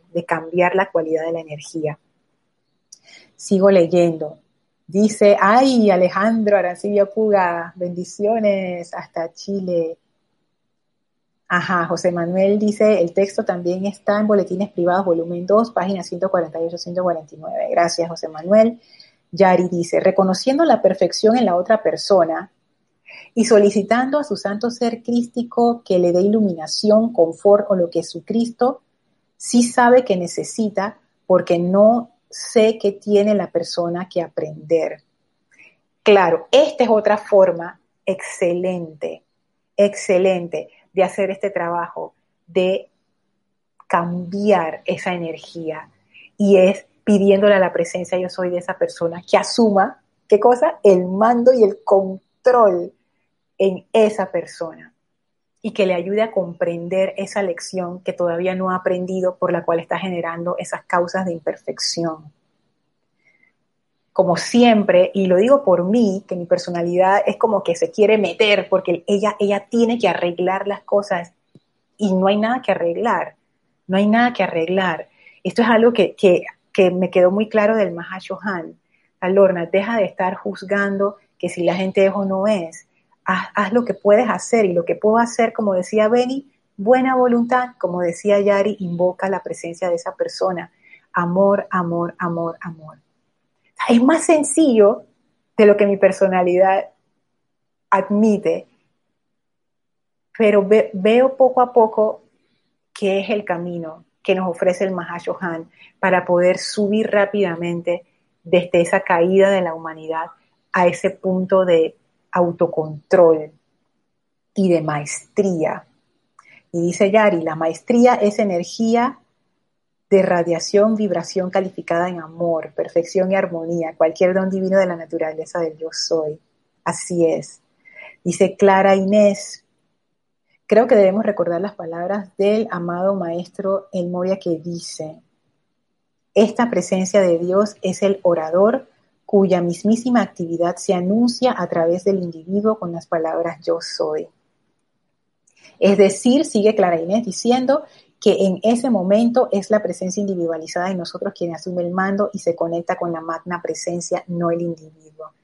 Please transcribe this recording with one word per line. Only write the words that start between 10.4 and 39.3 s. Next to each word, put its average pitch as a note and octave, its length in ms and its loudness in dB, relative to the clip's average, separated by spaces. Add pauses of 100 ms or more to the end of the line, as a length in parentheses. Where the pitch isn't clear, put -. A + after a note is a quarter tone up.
Ajá, F3 380 -2
José F3 240 -2
Manuel F3+ 480 0
dice, G#3 420 2
"El E3+ 120 0
texto G3 320 -2
también F3+ 420 -4
está G3+ 320 -2
en G#3+ 80 0
Boletines G3 440 0
Privados, F3+ 360 0
volumen F3 400 -2
dos, A3 240 2
páginas F#3 380 -4
ciento F3+ 200 -6
cuarenta E3 320 -4
y E3 40 -2
ocho, E3+ 120 -6
ciento F3 280 -6
cuarenta D#3+ 320 -4
y - 20 -20
nueve". - 320 -8
Gracias, E3+ 380 -2
José E3 180 -12
Manuel. G3 540 0 (500)
Yari F3+ 380 2
dice, E3+ 320 -2
"Reconociendo F#3+ 640 0
la B3 180 2
perfección F#3+ 540 2
en B3 80 0
la F#3 100 0
otra F#3 280 0
persona E3 680 0 (800)
y A3+ 120 2
solicitando A3+ 720 2
a C#4+ 60 -2
su G#3 120 -6
santo G#3 340 -6
ser A#3 340 -6
crístico A#3+ 800 -2
que F3+ 160 2
le F3 100 4
dé F3 100 2
iluminación, G#3 920 2
confort G3+ 580 4
o G3 60 2
lo E3+ 140 0
que E3 120 -2
su E3 220 -14
Cristo A#3 560 -2 (560)
sí - 260 2
sabe B3 420 4
que G3+ 120 0
necesita, G3+ 800 -6 (300)
porque F3 320 2
no G#3 500 4 (180)
sé A3+ 480 0
qué G3+ 140 -2
tiene G#3 460 0
la F3 160 -4
persona F3 560 -4
que - 120 -4
aprender". D#3 800 -4 (1000)
Claro, F#3 480 4
esta D4 320 4
es A#3 80 2
otra G#3 280 2
forma F3+ 600 2 (260)
excelente, F3 1200 -6 (540)